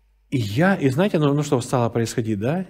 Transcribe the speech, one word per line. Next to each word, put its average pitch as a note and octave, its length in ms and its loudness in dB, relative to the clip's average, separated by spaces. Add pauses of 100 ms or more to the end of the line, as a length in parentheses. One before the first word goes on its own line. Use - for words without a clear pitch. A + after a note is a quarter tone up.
(320)
И C#3 60 -2
я, B2+ 380 0
и C#3 140 2
знаете, F3+ 280 0
ну, D3 160 4
ну D3 80 0
что C#3+ 200 0
стало A#2+ 280 0
происходить, A2 500 -2
да? D#3+ 300 -2